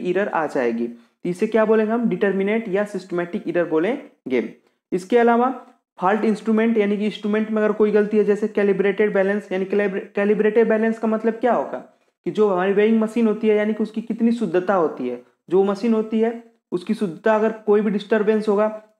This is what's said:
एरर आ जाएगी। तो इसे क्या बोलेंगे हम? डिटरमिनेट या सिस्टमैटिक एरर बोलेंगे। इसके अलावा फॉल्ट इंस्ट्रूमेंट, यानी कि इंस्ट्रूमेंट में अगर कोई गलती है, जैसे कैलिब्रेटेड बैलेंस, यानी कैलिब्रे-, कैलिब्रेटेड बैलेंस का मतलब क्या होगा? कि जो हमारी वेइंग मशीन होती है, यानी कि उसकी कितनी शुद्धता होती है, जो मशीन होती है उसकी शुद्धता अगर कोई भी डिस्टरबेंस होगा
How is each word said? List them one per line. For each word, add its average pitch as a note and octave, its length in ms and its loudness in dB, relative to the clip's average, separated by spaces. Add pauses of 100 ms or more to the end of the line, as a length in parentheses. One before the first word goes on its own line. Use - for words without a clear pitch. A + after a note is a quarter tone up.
एरर F#3+ 180 0
आ D#3+ 200 -2
जाएगी। A#2+ 400 -2
तो - 420 -12
इसे F3+ 180 -2
क्या A3 180 2
बोलेंगे A3 280 2
हम? A#3 160 0
डिटरमिनेट G3 580 -2
या G3 180 -2
सिस्टमैटिक F3+ 600 -6
एरर F3 180 0
बोलेंगे। D#3 840 -2 (420)
इसके F#3 260 0
अलावा A#3 320 4 (500)
फॉल्ट G#3 260 0
इंस्ट्रूमेंट, A3+ 520 0
यानी G#3 200 0
कि G3+ 80 -2
इंस्ट्रूमेंट G#3+ 460 -2
में G#3+ 100 -2
अगर G#3+ 120 2
कोई G#3 180 2
गलती G#3 260 2
है, G#3 60 6
जैसे G#3 260 0
कैलिब्रेटेड G3+ 640 2
बैलेंस, G3 380 0
यानी F#3+ 140 -2
कैलिब्रे-, G3+ 500 -2
कैलिब्रेटेड G#3 540 2
बैलेंस A3 300 0
का A#3 80 -4
मतलब A3 280 0
क्या A#3 180 0
होगा? C#3 240 -2 (480)
कि F3 60 -4
जो G#3 180 2
हमारी F#3+ 240 0
वेइंग A3 280 4
मशीन A3 260 0
होती G#3+ 200 0
है, G#3+ 100 4
यानी G#3+ 160 0
कि G#3+ 100 -4
उसकी G#3+ 200 -6
कितनी A3+ 300 0
शुद्धता F3+ 420 0
होती D3 320 -2
है, B2 140 -8 (280)
जो F#3 140 4
मशीन G3+ 300 0
होती A3 260 0
है A#3 240 -2 (280)
उसकी F3+ 220 -4
शुद्धता G#3+ 420 -2
अगर G#3+ 160 2 (140)
कोई G#3+ 160 4
भी G#3+ 100 0
डिस्टरबेंस G#3+ 580 0
होगा G#3 180 2 (320)